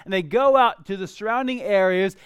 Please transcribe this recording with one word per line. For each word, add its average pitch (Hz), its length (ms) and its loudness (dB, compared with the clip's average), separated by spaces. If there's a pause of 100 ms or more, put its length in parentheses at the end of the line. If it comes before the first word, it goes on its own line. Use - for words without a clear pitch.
and 196 100 -12
they 185 80 -2
go 262 340 2
out 233 300 0
to 196 100 -8
the 185 120 -8
surrounding 247 520 -6
areas, 190 540 0 (120)